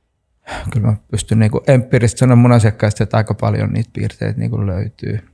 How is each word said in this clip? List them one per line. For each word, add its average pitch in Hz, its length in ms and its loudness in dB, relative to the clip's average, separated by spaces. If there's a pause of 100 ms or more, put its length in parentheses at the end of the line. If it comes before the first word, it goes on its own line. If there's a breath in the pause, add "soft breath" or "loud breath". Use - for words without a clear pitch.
(720 loud breath)
kyllä 110 140 0
mä 110 100 0 (140)
pystyn - 280 -2
niinku 107 280 2
empiirisesti 123 520 2
sanoa 127 180 4
mun 120 160 6
asiakkaista, 110 520 2
että 104 120 -4
aika 110 180 -2
paljon 104 380 -2
niitä 110 200 -4
piirteitä 107 480 -6
niinku 113 260 -4
löytyy. 107 520 -6 (160)